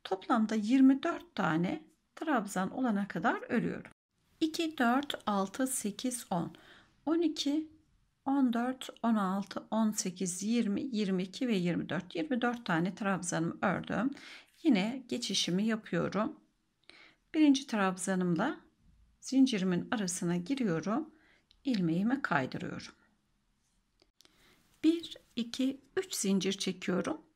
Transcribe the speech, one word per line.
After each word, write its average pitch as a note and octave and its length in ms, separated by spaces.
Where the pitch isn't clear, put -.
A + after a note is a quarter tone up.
Toplamda A3+ 520
yirmi C4 480
dört - 320
tane F3 480
trabzan G3+ 560
olana G#3 360
kadar B3+ 420
örüyorum. - 420
İki, D#4+ 380
dört, B3+ 380
altı, G3+ 420
sekiz, B3 600
on, E3+ 260
on E4 140
iki, D#4 500
on C4+ 280
dört, B3 360
on A3+ 120
altı, G3 560
on A3 200
sekiz, F#3 520
yirmi, G#3 380
yirmi F#3+ 420
iki B3 240
ve A#3 80
yirmi F3 340
dört. E3+ 260
Yirmi D#4 260
dört A#3+ 240
tane F3+ 300
trabzanımı F3+ 680
ördüm. A3+ 500
Yine A#3+ 440
geçişimi G3 560
yapıyorum. A3 760
Birinci D4 340
trabzanımla F#3+ 920
zincirimin F#3+ 720
arasına F3 460
giriyorum. G#3 720
İlmeğimi G3+ 580
kaydırıyorum. - 720
Bir, E4 340
iki, B3+ 460
üç F#4+ 180
zincir F#3+ 380
çekiyorum. G3 680